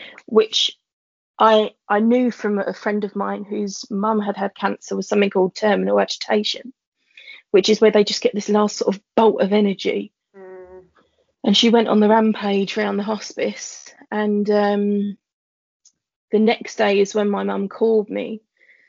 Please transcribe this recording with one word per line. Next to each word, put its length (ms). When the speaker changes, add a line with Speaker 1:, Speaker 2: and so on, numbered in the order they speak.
Speaker 1:
which 500
I, 320
I 140
knew 300
from 280
a 140
friend 320
of 100
mine 300
whose 440
mum 300
had 160
had 200
cancer 420
was 100
something 220
called 260
terminal 440
agitation, 720
which 180
is 100
where 120
they 120
just 180
get 140
this 140
last 280
sort 180
of 60
bolt 260
of 120
energy. 580
Speaker 2:
Mm. 460
Speaker 1:
And 100
she 140
went 180
on 140
the 80
rampage 680
around 200
the 60
hospice. 920
And, 380
um, 680
the 80
next 360
day 240
is 160
when 140
my 140
mum 260
called 400
me. 320